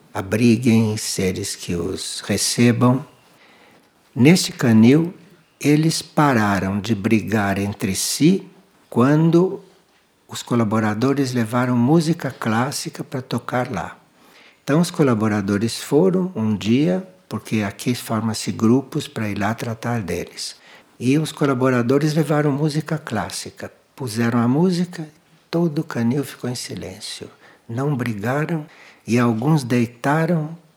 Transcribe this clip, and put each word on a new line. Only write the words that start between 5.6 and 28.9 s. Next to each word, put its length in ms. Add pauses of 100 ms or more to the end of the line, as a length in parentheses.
pararam 800
de 140
brigar 640
entre 380
si 520 (400)
quando 760 (680)
os 100
colaboradores 920
levaram 420
música 560
clássica 720
pra 180
tocar 480
lá. 280 (640)
Então, 160
os 100
colaboradores 960
foram 500
um 220
dia, 500 (220)
porque 360
aqui 300
forma-se 560
grupos 600
pra 180
ir 100
lá 160
tratar 460
deles. 560 (420)
E 220
os 140
colaboradores 800
levaram 360
música 480
clássica. 720 (240)
Puseram 460
a 80
música, 580 (440)
todo 300
o 40
canil 400
ficou 260
em 60
silêncio. 760 (380)
Não 260
brigaram 720 (400)